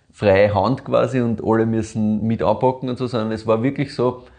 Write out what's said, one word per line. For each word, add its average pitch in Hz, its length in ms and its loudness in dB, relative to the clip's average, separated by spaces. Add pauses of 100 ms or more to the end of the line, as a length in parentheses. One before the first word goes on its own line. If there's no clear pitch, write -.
(120)
freie 101 400 4
Hand 101 320 0
quasi 120 360 0
und 117 240 -2
alle 113 220 2
müssen 107 600 -2
mit 113 160 -2
anpacken 127 460 0
und 123 100 -6
so, 127 80 -4
sondern 110 240 -4
es 107 160 -8
war 113 160 2
wirklich 139 320 -2
so, 123 300 -2 (140)